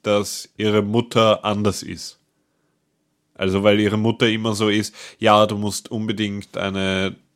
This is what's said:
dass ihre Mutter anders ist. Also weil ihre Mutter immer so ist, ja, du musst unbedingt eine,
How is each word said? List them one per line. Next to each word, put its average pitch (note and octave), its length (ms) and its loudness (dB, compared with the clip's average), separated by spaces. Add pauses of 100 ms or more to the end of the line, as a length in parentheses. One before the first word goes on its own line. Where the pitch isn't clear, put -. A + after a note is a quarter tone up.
dass G#2 560 -2
ihre G#2+ 240 2
Mutter A2 640 2
anders G#2 360 -2
ist. - 380 -14 (1160)
Also F#2+ 280 -2
weil G#2 160 4
ihre G#2+ 180 2
Mutter A2+ 300 2
immer A2 260 0
so G#2+ 140 0
ist, G#2 260 -2 (260)
ja, G#2+ 260 6
du G#2 120 -4
musst G#2 340 -6
unbedingt G#2+ 680 -6
eine, F#2+ 580 -2 (200)